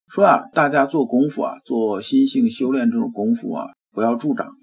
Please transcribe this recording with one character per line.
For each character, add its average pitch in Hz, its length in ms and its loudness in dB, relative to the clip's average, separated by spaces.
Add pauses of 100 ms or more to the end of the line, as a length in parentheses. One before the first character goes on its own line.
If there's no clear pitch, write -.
说 196 160 2
啊， 175 180 6 (100)
大 151 160 2
家 139 180 2
做 139 180 0
功 127 240 2
夫 117 140 -6
啊， - 220 -6
做 110 360 -2
心 135 260 2
性 131 240 2
修 131 220 -2
炼 123 180 0
这 117 80 -2
种 117 140 -4
功 117 240 0
夫 - 160 -8
啊， 73 160 -8 (240)
不 104 100 -4
要 117 140 0
助 135 180 -2
长 - 280 -8